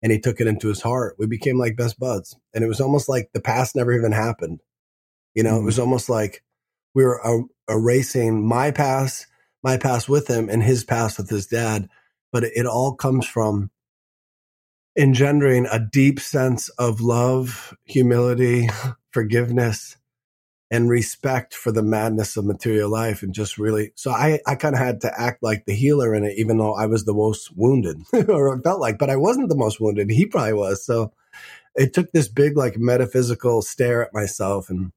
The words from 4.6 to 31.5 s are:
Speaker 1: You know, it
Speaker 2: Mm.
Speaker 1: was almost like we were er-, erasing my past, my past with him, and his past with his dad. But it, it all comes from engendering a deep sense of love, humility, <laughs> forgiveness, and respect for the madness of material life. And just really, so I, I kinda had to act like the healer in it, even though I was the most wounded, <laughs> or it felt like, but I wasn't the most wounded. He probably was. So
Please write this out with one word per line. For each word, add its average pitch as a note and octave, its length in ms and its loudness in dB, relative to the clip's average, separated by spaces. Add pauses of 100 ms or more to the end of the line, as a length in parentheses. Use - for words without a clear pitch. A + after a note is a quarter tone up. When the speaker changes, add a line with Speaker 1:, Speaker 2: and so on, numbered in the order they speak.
Speaker 1:
You A2 80 2
know, A2+ 140 4
it A2+ 40 0
Speaker 2:
Mm. G#2 40 -2
Speaker 1:
was G#2+ 140 0
almost B2 300 0
like G#2+ 340 -2 (500)
we C3+ 100 4
were B2 220 2
er-, A#2 240 0 (200)
erasing A2+ 800 2
my B2 240 2
past, C3+ 560 -2 (340)
my C3 160 0
past B2 300 0
with C#3+ 200 2
him, A2+ 220 0
and A2 140 2
his A#2 220 4
past A#2 320 -2
with F#2+ 120 -8
his G2+ 160 -4
dad. A2 440 -2 (420)
But A#2 140 0
it, A2+ 100 -6
it A#2+ 100 0
all B2+ 300 -2
comes C3 320 0
from G#2 420 -2 (1300)
engendering C3+ 680 4
a A2 100 -2
deep C3+ 440 2
sense C3 480 -2
of A#2 320 -2
love, B2 840 -2
humility, B2 840 2 (200)
<laughs> - 220 -18
forgiveness, A#2+ 840 -2 (720)
and A#2+ 180 2
respect B2 640 -2
for - 200 -4
the A2 100 0
madness A2 540 -2
of G#2 80 -4
material G#2 440 -2
life. A2 340 -4
And F#2+ 100 -8
just G#2 240 -6
really, G#2+ 380 -2
so - 160 -6
I, D3 360 2
I C#3 80 -2
kinda C#3 220 0
had B2 240 -2
to G#2+ 180 -4
act A#2+ 240 -4
like A2 220 -2
the G#2 100 -2
healer B2+ 400 2
in G#2 80 0
it, G2+ 140 -4
even A2+ 200 2
though G#2+ 160 0
I G#2 120 -2
was G#2+ 180 0
the G#2 100 -2
most G#2+ 420 -2
wounded, G2+ 420 2 (160)
<laughs> A3 160 2
or C#3 260 2
it B2+ 80 -8
felt F#3 160 0
like, A2+ 180 -2
but C#3 120 0
I C3 80 2
wasn't A3+ 320 2
the D#3+ 60 2
most A2 260 0
wounded. G#2 280 0
He B2+ 160 4
probably A#2 280 -2
was. G2 320 -2
So A2+ 260 -2 (640)